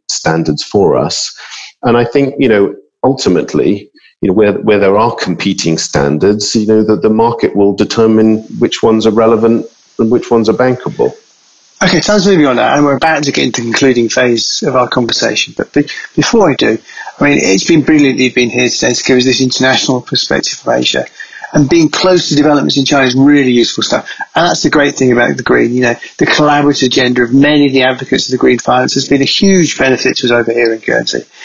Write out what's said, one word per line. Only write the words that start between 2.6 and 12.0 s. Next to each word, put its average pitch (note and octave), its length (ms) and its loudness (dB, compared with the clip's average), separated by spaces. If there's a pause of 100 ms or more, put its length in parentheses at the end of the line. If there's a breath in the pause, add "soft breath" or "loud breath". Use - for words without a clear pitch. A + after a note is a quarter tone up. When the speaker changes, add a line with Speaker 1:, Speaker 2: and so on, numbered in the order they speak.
Speaker 1:
ultimately, F#2 840 0 (340 soft breath)
you G2 60 0
know, F#2 60 2
where, G2+ 200 2
where G#2 260 0
there G2 160 2
are A#2 180 0
competing E2+ 640 -2
standards, D#2 760 0
you G#2+ 100 0
know, A2 160 4
that G#2+ 200 -4
the A2 80 2
market A2+ 440 0
will G2+ 220 2
determine A2 600 2 (200)
which A#2 240 -2
ones A2 240 2
are G#2+ 60 2
relevant A2+ 540 2 (340)
and A2+ 100 0
which A#2+ 220 0
ones A2+ 160 2
are A2+ 40 4
bankable. - 640 -2 (680)
Speaker 2:
Okay, F3+ 160 2
time's G#3 280 0